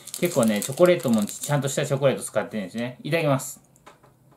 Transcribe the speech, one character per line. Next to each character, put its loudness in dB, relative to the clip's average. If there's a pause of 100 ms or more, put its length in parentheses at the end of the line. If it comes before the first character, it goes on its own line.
(180)
結 0
構 4
ね、 2
チ -6
ョ -6
コ 6
レ 8
ー -4
ト 0
も 4
ち -6
ゃ 2
ん 0
と -2
し -6
た -2
チ 0
ョ -2
コ 2
レ 2
ー -8
ト -10
使 -2
っ -6
て -8
る -4
ん -10
で -12
す -12
ね。 -8
い -6
た 0
だ 0
き 0
ま 2
す。 -12 (760)